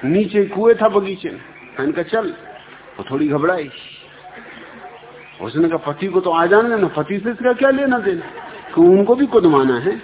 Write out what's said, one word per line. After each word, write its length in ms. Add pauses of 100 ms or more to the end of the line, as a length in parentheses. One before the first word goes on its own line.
नीचे 400
कुएं 320
था 120
बगीचे 420
में। 140 (360)
मैंने 120
कहा, 100
'चल।' 320 (640)
वो 120
थोड़ी 180
घबराई, 420 (1700)
उसने 280
कहा, 100
'पति 280
को 140
तो 100
आ 160
जाने 220
देना, 200
पति 320
से 100
इसका 220
क्या 180
लेना 280
देना, 280 (480)
कि 60
उनको 340
भी 120
कुदवाना 480
है? 300